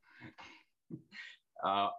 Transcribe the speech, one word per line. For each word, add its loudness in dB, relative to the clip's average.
uh, 6